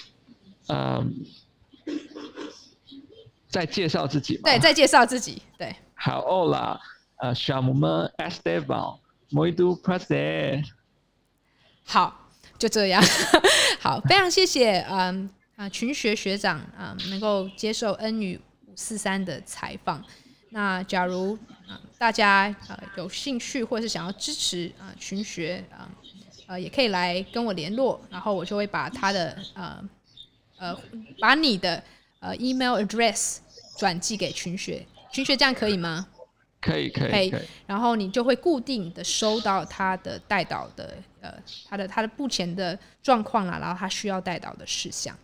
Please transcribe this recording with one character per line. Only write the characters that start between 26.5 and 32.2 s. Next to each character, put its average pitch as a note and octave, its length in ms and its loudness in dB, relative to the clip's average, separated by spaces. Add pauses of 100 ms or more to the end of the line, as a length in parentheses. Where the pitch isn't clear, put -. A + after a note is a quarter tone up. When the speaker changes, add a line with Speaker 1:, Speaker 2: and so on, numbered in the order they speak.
Speaker 2:
也 F3 80 -8
可 C4+ 140 2
以 A#3 60 4
来 F3+ 320 0 (120)
跟 A#3 100 -2
我 A3+ 120 0
联 E3+ 200 -4
络， A#3+ 260 2 (100)
然 F#3 100 -12
后 G#3 140 0
我 F3 100 -2
就 G3+ 120 -4
会 G#3 100 0
把 D#3 220 -4
他 G3 220 -2
的， F#3 320 -2 (120)
呃， G3 340 -12 (680)
呃， F3+ 200 -8 (400)
把 A3+ 160 6
你 D4 240 4
的， F3 240 0 (380)